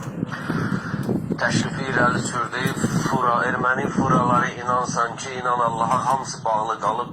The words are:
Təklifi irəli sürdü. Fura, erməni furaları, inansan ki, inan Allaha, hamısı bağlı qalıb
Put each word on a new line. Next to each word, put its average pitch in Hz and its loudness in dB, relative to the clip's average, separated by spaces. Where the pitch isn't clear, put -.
Təklifi - 0
irəli 123 2
sürdü. 120 -2
Fura, 123 2
erməni 127 2
furaları, 123 4
inansan 123 0
ki, 135 -8
inan 123 0
Allaha, 113 2
hamısı 131 -2
bağlı 110 0
qalıb 110 0